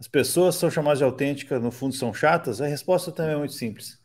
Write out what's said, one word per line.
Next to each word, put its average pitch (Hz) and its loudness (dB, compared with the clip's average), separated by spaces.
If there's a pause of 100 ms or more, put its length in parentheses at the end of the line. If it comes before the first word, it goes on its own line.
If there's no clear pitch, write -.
As - -18
pessoas 175 4
são 170 0
chamadas 147 2
de 147 4
autênticas, 139 0
no 120 -2
fundo 131 -4
são 117 -4
chatas? 151 0
A 147 -2
resposta 170 -2
também 160 -2
é - -2
muito 147 -4
simples. - -10